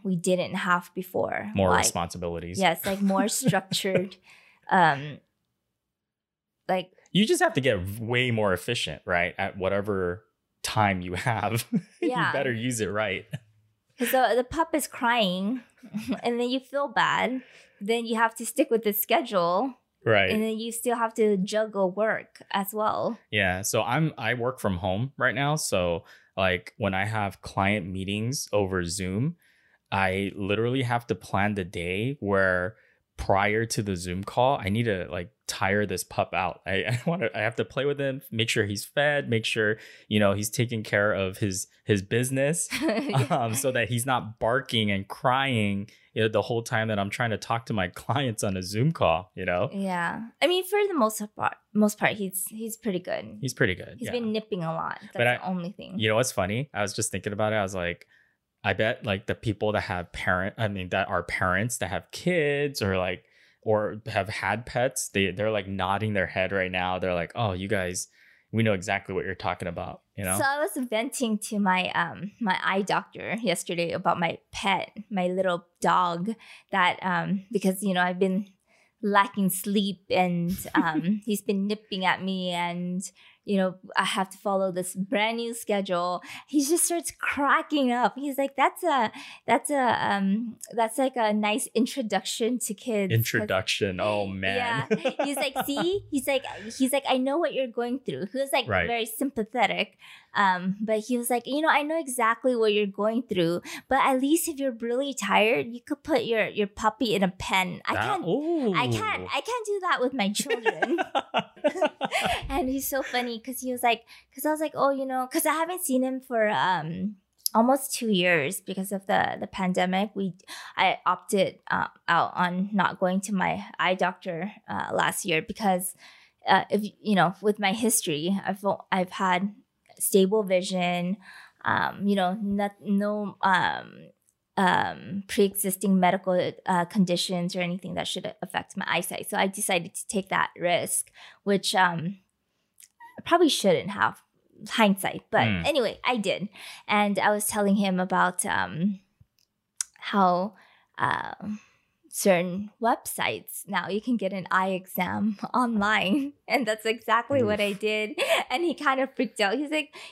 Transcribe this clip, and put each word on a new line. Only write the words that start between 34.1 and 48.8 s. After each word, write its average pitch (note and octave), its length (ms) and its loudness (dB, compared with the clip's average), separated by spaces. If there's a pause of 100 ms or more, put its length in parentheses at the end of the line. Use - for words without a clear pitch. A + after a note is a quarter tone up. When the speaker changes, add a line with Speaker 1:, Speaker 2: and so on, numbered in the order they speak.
Speaker 2:
call, B2+ 380 2
I F#2+ 80 0
need A2+ 140 2
to, F#2+ 260 -2
like, F2+ 200 -6 (160)
tire G2+ 380 0
this F#2 200 -4
pup - 280 -2
out. F2 340 -2
I, F#2+ 180 -2
<laughs> E2+ 40 -2
I A#2+ 160 -2
wanna, E3+ 300 -2
I A2+ 60 -4
have A2 160 -2
to A#2 100 -2
play C3+ 180 -4
with C#3+ 160 -2
him, C#3 300 -4
make A2+ 180 0
sure A2 160 2
he's G2+ 220 -4
fed, C#3+ 420 0
make A2+ 160 0
sure, A2 320 2 (320)
you G#2+ 100 2
know, G2+ 140 6
he's G#2 160 -2
taking A#2 340 -2
care G#2 300 2
of F#2+ 260 -2
his, G2 280 -2 (180)
his G#2 160 4
business, C3 680 0 (320)
Speaker 1:
<laughs> D3+ 300 0
Speaker 2:
um, A#2 240 0
so - 180 0
that A#2 180 0
he's A#2+ 160 -2
not A#2 320 -2
barking A#2 520 2
and G2 180 -2
crying, A#2 800 0 (240)
you A2+ 80 2
know, A2 60 4
the G#2 120 2
whole A#2 220 -2
time A2+ 260 -2
that G#2+ 100 0
I'm G2 120 0
trying A#2 200 -2
to G#2 60 0
talk A#2 300 -4
to - 80 -6
my F#2 140 0
<laughs> E2+ 60 -10
clients B2+ 480 -2
on G2 140 0
a F#2 60 -4
Zoom G#2+ 300 0